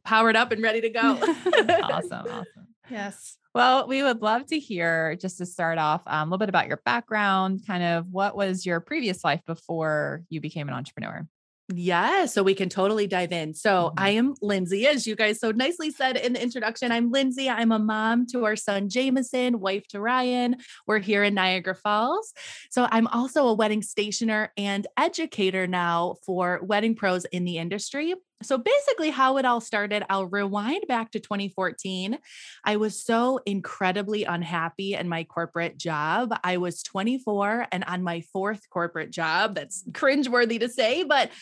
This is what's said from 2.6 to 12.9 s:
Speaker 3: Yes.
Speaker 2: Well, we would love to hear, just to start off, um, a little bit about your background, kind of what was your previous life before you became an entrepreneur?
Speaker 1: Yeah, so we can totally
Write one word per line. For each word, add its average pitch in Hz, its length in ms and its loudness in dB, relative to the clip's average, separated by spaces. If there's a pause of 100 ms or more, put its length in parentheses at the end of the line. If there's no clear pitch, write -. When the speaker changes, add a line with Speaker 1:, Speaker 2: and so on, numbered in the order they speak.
Speaker 3:
Yes. 202 460 -12 (180)
Speaker 2:
Well, 254 320 6
we 269 160 0
would 240 180 2
love 226 260 0
to 311 120 -2
hear, 165 600 0
just 185 200 -8
to 175 80 -6
start 165 320 -2
off, 156 260 0
um, 156 220 -2
a 170 40 -4
little 190 60 -2
bit 208 120 0
about 185 180 2
your 143 180 -6
background, 202 800 0
kind 180 160 -2
of 170 300 0
what 196 240 -2
was 185 320 -2
your 170 140 0
previous 247 420 -4
life 151 240 0
before 156 840 -4
you 156 120 -6
became 151 260 -8
an 135 80 -6
entrepreneur? - 500 -10 (480)
Speaker 1:
Yeah, 180 540 2
so 202 160 2
we 190 120 6
can 185 140 -2
totally 208 380 2